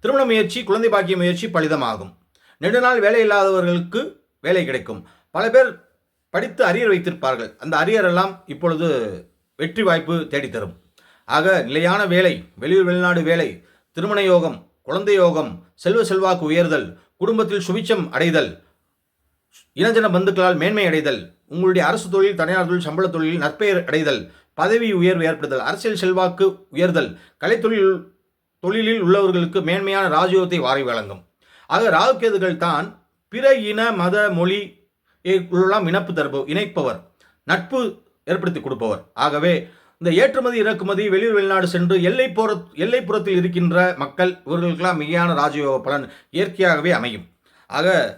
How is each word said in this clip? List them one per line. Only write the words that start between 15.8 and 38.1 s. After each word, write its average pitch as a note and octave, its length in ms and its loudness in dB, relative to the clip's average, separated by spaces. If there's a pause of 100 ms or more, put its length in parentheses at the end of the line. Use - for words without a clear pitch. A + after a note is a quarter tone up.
செல்வ G#3 220 2
செல்வாக்கு F#3 420 0
உயர்தல், D#3 400 2 (320)
குடும்பத்தில் G3+ 480 0
சுபிட்சம் F#3 400 -2 (100)
அடைதல், D#3 320 2 (1300)
இனஜன A3 320 0
பந்துக்களால் F3+ 520 2
மேன்மை G#3 260 0
அடைதல், D3+ 320 -2 (340)
உங்களுடைய F3+ 320 2
அரசு G3 280 -2
தொழில், G3 260 2
தனியார் F3+ 300 0
தொழில், F3 180 -2
சம்பள E3+ 280 -2
தொழில் D#3+ 280 -2
நற்பெயர் F3+ 400 0
அடைதல், D3+ 360 -2 (380)
பதவி A3 320 0 (120)
உயர்வு E3+ 280 2
ஏற்படுதல், C3+ 380 -4
அரசியல் G3+ 340 -4
செல்வாக்கு F#3 460 0 (280)
உயர்தல், D#3+ 360 0 (320)
கலைத்தொழில், A3 500 2 (680)
தொழிலில் A3 420 0
உள்ளவர்களுக்கு F3+ 560 2
மேன்மையான G3 480 -2
ராஜயோகத்தை F3+ 560 2
வாரி C3+ 240 0
வழங்கும். G2+ 320 -6 (480)
ஆக, F3+ 200 2
ராகு G#3+ 280 4
கேதுகள் F#3+ 480 0
தான் D#3 240 -2 (440)
பிற C4 200 4 (160)
இன, G#3+ 100 -2 (220)
மத, G3 240 2 (140)
மொழி, F3+ 220 0 (640)
எல்லாம் F#3 600 2
இணைப்பு F#3 260 -2
தருபவர், C#3 380 -2
இணைப்பவர், E3+ 480 -4 (480)
நட்பு F#3 340 -2 (460)